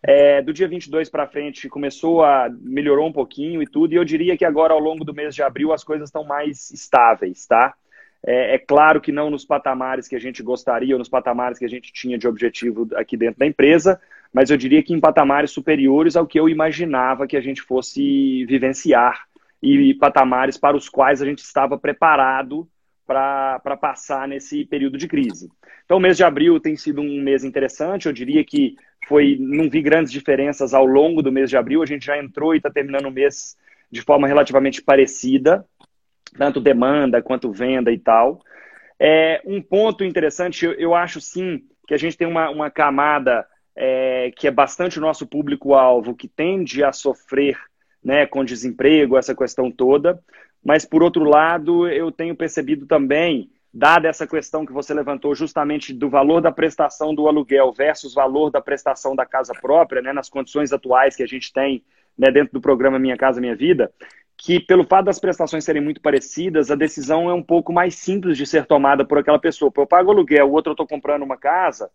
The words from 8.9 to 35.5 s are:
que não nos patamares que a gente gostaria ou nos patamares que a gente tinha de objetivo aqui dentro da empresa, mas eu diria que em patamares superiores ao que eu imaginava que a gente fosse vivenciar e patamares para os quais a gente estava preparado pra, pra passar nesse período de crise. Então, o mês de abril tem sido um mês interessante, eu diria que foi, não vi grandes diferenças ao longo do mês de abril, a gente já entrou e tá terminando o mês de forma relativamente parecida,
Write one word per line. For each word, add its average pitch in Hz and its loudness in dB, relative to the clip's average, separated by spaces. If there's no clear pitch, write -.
que 151 -6
não 151 -4
nos 139 -8
patamares 131 -4
que 131 -10
a 120 -6
gente 123 -12
gostaria 123 -4
ou 123 0
nos 120 -10
patamares 123 -4
que 123 -8
a 110 -6
gente 123 -14
tinha 123 -8
de 120 -2
objetivo 117 -4
aqui 117 -6
dentro 117 -4
da 139 0
empresa, 160 2
mas 127 2
eu 147 4
diria 135 2
que 175 -4
em 165 0
patamares 147 2
superiores 143 0
ao 165 2
que 156 0
eu 160 4
imaginava 151 -2
que 143 -4
a 135 0
gente 135 -10
fosse 135 -2
vivenciar 131 0
e 139 4
patamares 135 2
para 143 0
os - -8
quais 135 2
a 139 -4
gente 143 -6
estava 139 -4
preparado 139 0
pra, 135 -2
pra 139 -8
passar 139 -6
nesse 139 -10
período 135 -6
de 165 -10
crise. 110 -4
Então, 180 2
o 185 2
mês 180 4
de 185 6
abril 160 4
tem 156 -4
sido 147 -6
um 143 -6
mês 135 0
interessante, 151 -6
eu 143 -4
diria 135 0
que 143 -2
foi, 143 4
não 143 -2
vi 156 -2
grandes 151 2
diferenças 139 -2
ao 135 6
longo 151 4
do 135 -2
mês 135 0
de 123 -4
abril, 131 0
a - -2
gente 139 -10
já 147 -4
entrou 147 -4
e 151 2
tá 143 -4
terminando 139 -4
o 135 -8
mês 135 -4
de 117 -10
forma 143 2
relativamente 139 2
parecida, 139 2